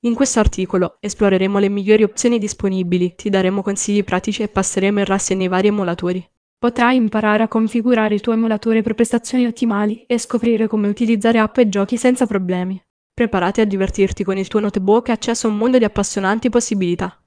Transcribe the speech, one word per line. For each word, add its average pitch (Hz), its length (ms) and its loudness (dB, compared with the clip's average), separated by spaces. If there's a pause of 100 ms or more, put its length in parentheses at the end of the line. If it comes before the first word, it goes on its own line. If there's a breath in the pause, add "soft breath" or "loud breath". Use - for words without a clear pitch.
In 233 120 0
questo 262 240 0
articolo 185 600 0
esploreremo 196 580 0
le 196 100 2
migliori 202 360 2
opzioni 233 340 0
disponibili, 185 800 -2
ti - 120 -8
daremo 196 340 0
consigli 202 420 -2
pratici - 400 -2
e 208 40 -6
passeremo 196 520 0
in 196 40 2
rassegna 190 420 -2
i - 20 0
vari 185 180 0
emulatori. 180 580 -2 (320)
Potrai 240 380 0
imparare 214 480 2
a 220 60 0
configurare 220 640 0
il 202 60 0
tuo 226 140 -2
emulatore 226 480 0
per 220 120 -2
prestazioni 240 520 0
ottimali 220 600 -2
e 240 120 -2
scoprire 226 500 0
come 214 180 0
utilizzare 226 540 0
app 214 180 -2
e 240 100 4
giochi 196 280 -2
senza 247 300 0
problemi. 185 540 -4 (320)
Preparati 196 480 -2
a 220 40 4
divertirti 196 580 0
con 190 160 -2
il 190 80 -4
tuo 214 140 0
notebook 202 480 0
e 247 40 2
accesso 226 360 -2
a - 20 0
un 214 60 -2
mondo 254 200 2
di 233 80 4
appassionanti 208 640 -2
possibilità. 180 760 -2